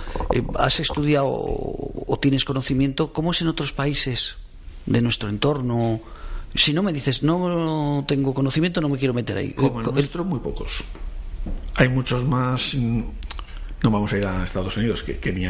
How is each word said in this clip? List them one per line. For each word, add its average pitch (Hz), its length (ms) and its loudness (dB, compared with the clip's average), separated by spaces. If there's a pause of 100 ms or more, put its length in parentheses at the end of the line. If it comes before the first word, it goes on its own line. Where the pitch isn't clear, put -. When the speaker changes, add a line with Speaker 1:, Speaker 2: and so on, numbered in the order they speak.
(340)
Speaker 1:
eh, 123 80 4 (160)
has 131 220 4
estudiado 147 460 2
o, - 800 -4
o 135 120 2
tienes 135 260 4
conocimiento, 135 680 0
¿cómo 165 200 0
es 175 100 0
en 165 60 2
otros 156 240 0
países 139 640 0 (500)
de 117 160 4
nuestro 113 260 0
entorno? 117 720 2 (540)
Si - 180 6
no 170 100 2
me 196 100 2
dices, 135 300 0
"No 160 840 2
tengo 135 240 2
conocimiento, 156 480 2
no 151 80 0
me 139 80 2
quiero 127 160 2
meter 113 240 -2
ahí". 98 160 -2
Speaker 2:
Como 127 280 2
el 113 60 -4
Speaker 1:
Eh, - 20 0
co-, 127 40 -2
Speaker 2:
nuestro, 143 320 0
muy 170 140 0
pocos. - 460 -6 (880)
Hay 127 140 6
muchos 127 360 0
más, 127 500 0
mm, 117 260 0 (840)
no 117 80 4
vamos 104 240 2
a 98 40 2
ir 101 60 0
a 92 200 0
Estados 92 340 -4
Unidos, 107 240 0
que, 60 160 -4
que - 140 -2
ni, 90 180 -2